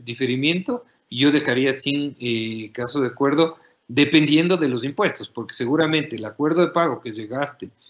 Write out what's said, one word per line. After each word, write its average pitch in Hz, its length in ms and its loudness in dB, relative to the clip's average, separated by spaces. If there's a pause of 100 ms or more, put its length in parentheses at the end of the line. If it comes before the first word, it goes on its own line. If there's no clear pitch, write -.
diferimiento, 135 840 -2 (240)
yo 131 220 2
dejaría 135 420 2
sin, 143 480 -4
eh, 110 500 -4
caso 123 300 -4
de 127 60 2
acuerdo, 143 500 0 (320)
dependiendo 151 680 4
de 156 140 2
los 123 160 -2
impuestos, 143 440 -2
porque 113 240 -10
seguramente 156 640 0
el 107 80 -8
acuerdo 156 380 0
de 160 100 2
pago 165 300 0
que 117 100 -10
llegaste, 110 580 -8 (200)